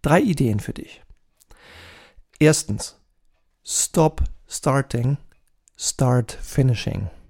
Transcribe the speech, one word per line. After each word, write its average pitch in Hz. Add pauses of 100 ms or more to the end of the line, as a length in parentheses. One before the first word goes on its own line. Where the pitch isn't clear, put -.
Drei 151
Ideen 135
für -
dich. - (1400)
Erstens, - (640)
stop - (240)
starting, 135 (580)
start 123
finishing. - (180)